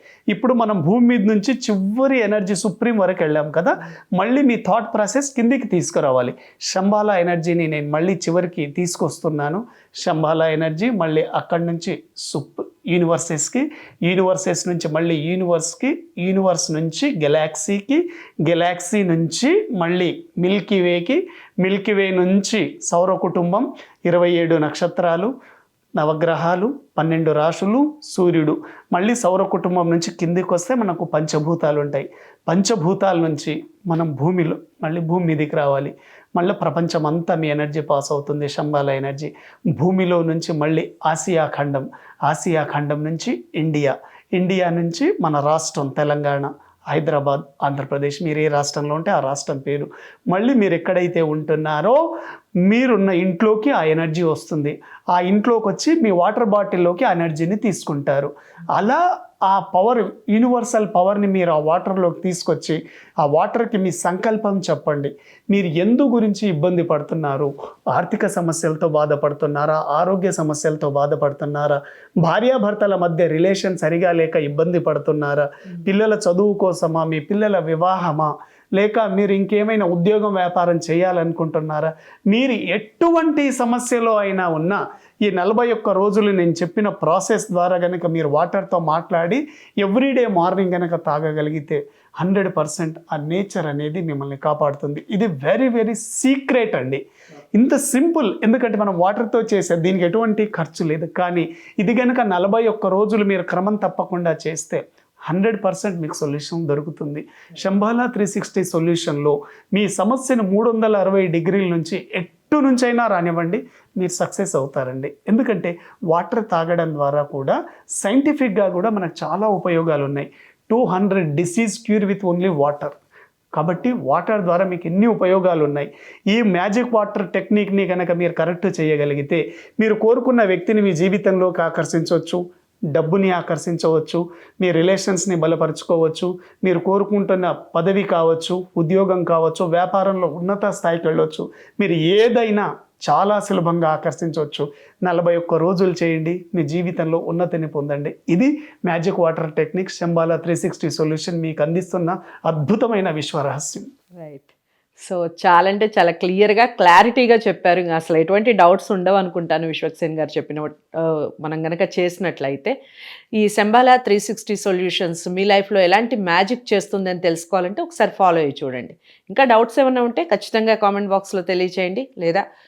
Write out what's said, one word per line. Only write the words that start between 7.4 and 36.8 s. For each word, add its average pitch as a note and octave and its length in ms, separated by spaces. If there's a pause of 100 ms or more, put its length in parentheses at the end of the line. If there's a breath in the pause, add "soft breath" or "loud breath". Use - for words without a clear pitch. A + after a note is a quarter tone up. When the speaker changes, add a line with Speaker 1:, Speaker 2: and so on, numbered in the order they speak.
Speaker 1:
నేను D3+ 240
మళ్ళీ E3+ 240
చివరికి E3+ 520
తీసుకొస్తున్నాను. D#3+ 1000 (280 soft breath)
శంబాల D#3+ 480
ఎనర్జీ D#3+ 480
మళ్ళీ D#3+ 320 (120)
అక్కడి E3+ 320
నుంచి E3+ 360 (140)
సుప్-, - 480 (220)
యూనివర్సెస్కి, F3 840 (320 loud breath)
యూనివర్సెస్ F#3 680
నుంచి E3+ 240
మళ్ళీ E3 220
యూనివర్స్కి, F3 880 (140)
యూనివర్స్ F#3 520
నుంచి D#3+ 540
గెలాక్సీకి, G3+ 840 (380 loud breath)
గెలాక్సీ F3 540
నుంచి G3 680
మళ్ళీ F3 520 (140)
మిల్కీ F#3 420
వేకి, F3 480 (300 loud breath)
మిల్కీ G3 340
వే G3 180
నుంచి F#3 720
సౌర F3+ 320
కుటుంబం, F3+ 600 (300 loud breath)
ఇరవై F3 260
ఏడు E3+ 240
నక్షత్రాలు, E3+ 800 (640 loud breath)
నవగ్రహాలు, E3 800 (240)
పన్నెండు D#3+ 320
రాశులు, F#3+ 720
సూర్యుడు. E3 600 (300 loud breath)
మళ్ళీ G3+ 220
సౌర F#3+ 280
కుటుంబం F3+ 480
నుంచి E3+ 200 (100)
కిందికి F3+ 340
వస్తే F3 200
మనకు F3+ 300
పంచభూతాలు D#3 760
ఉంటాయి. C#3 300 (380 loud breath)
పంచభూతాల F#3+ 720
నుంచి D#3 460 (220)
మనం E3 280
భూమిలో, E3 420 (260)
మళ్ళీ E3 180
భూమి E3+ 260
మీదకి D#3 300
రావాలి. C#3+ 380 (420 soft breath)
మళ్ళీ F3+ 180
ప్రపంచం E3 520